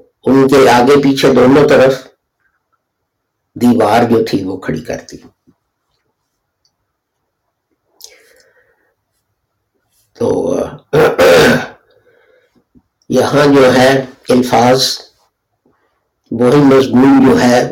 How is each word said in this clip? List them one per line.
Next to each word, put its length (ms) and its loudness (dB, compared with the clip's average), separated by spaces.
ان 220 2
کے 220 4
آگے 340 2
پیچھے 300 0
دونوں 360 2
طرف 380 0
دیوار 480 0
جو 220 -2
تھی 180 -6
وہ 140 -10
کھڑی 240 -10
کر 160 -12
دی۔ 60 -18
تو 420 -6
یہاں 360 -2
جو 180 2
ہے 320 0
الفاظ 680 0
وہی 300 0
مضمون 640 2
جو 160 2
ہے 300 0